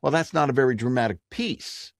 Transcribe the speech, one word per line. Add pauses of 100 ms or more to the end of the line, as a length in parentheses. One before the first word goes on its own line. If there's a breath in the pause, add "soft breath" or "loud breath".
Well,
that's
not
a
very
dramatic (100)
piece.